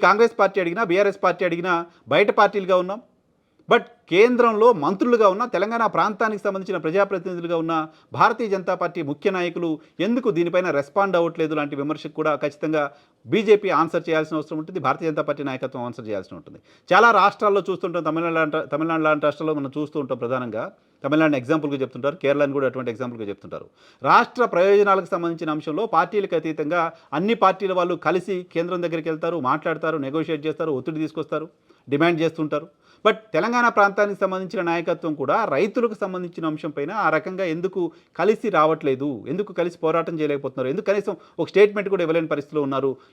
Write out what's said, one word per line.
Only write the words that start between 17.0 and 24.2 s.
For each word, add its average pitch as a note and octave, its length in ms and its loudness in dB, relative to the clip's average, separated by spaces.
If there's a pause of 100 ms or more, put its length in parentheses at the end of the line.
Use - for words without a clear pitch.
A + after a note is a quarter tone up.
రాష్ట్రాల్లో G3+ 480 2
చూస్తుంటాం, F3 400 -4
తమిళనాడు E3 320 -2
లాంటి, D#3 200 0 (140)
తమిళనాడు D#3+ 340 -2
లాంటి D3+ 200 2
రాష్ట్రాల్లో D#3 320 -2
మనం C3+ 180 -6
చూస్తూ D3+ 240 -6
ఉంటాం. B2+ 220 -4
ప్రధానంగా A#2+ 400 -4 (400)
తమిళనాడుని D3 380 4
ఎగ్జాంపుల్గా C#3+ 420 -2
చెప్తుంటారు, C3 380 -4
కేరళని C#3 360 0
కూడా C3+ 120 0
అటువంటి B2 240 -6
ఎగ్జాంపుల్గా A#2 380 -8
చెప్తుంటారు. - 340 -14 (360)
రాష్ట్ర A#3 420 4 (100)